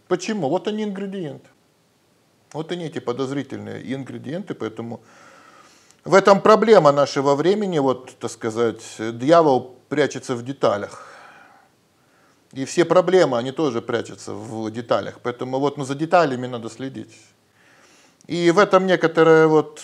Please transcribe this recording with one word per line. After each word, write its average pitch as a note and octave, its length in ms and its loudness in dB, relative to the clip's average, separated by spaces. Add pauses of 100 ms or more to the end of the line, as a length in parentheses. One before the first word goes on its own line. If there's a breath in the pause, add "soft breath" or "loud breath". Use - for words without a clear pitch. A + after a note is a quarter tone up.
Почему? F#3 420 -4
Вот F3+ 180 -4
они G#3+ 160 -6
ингредиенты. G3 640 -10 (1040)
Вот D#3 180 -10
они, F3 140 -8
эти - 140 -10
подозрительные A#2+ 960 -8
ингредиенты, C3 600 -10
поэтому A2+ 480 -10 (1040 soft breath)
в D3+ 100 0
этом F#3+ 280 6
проблема G3+ 500 6
нашего C#3+ 440 2
времени, F3+ 440 0
вот, B2+ 400 -2
так A#2 100 -8
сказать, A2+ 540 -4 (160)
дьявол B2+ 760 2 (120)
прячется C3+ 480 -4
в A#2+ 80 -8
деталях. A2 640 -4 (1400 loud breath)
И C3+ 140 -10
все E3+ 180 0
проблемы, E3+ 540 4
они B2+ 140 -4
тоже C3 300 -2
прячутся G#2+ 520 -6
в A2 360 -10
деталях, A2+ 540 -4
поэтому B2+ 360 -6
вот, C#3+ 180 -2
ну, C#3+ 80 -8
за C#3 100 -8
деталями D3+ 520 0
надо A2+ 220 -10
следить. B2+ 480 -14 (1080 soft breath)
И E3+ 240 2
в F3 80 2
этом F#3+ 260 4
некоторое, E3 600 4
вот, D3+ 360 0